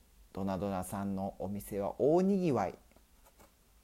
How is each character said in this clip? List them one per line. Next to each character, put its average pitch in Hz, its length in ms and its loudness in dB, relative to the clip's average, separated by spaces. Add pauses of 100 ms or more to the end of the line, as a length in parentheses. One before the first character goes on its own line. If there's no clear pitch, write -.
(340)
ド 98 120 -4
ナ 95 140 0
ド 101 100 -2
ナ 92 140 -2
さ 101 200 -6
ん 98 120 -2
の 95 240 -4
お 92 80 -6
店 101 320 -6
は 98 200 -4
大 160 220 6
に 190 200 4
ぎ 170 100 2
わ 101 160 2
い。 - 100 -8 (1080)